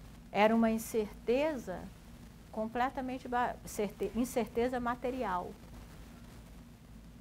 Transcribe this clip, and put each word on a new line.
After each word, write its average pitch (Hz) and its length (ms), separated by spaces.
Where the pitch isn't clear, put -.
Era 214 240
uma 226 160
incerteza 220 1080
completamente 254 760
ba-, 247 380
certe-, 202 500
incerteza 240 640
material. 240 720